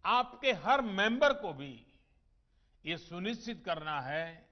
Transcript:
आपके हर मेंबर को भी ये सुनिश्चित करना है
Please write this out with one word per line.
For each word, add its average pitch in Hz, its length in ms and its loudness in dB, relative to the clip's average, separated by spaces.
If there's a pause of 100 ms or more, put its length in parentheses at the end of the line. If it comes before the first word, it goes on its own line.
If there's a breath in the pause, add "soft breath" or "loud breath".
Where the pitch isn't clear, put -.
आपके 247 460 2 (120)
हर 262 180 4
मेंबर 226 520 4
को 180 200 -4
भी 135 200 -12 (1120)
ये 160 120 -4
सुनिश्चित 220 680 -6
करना 156 360 -4
है 147 240 -4 (260)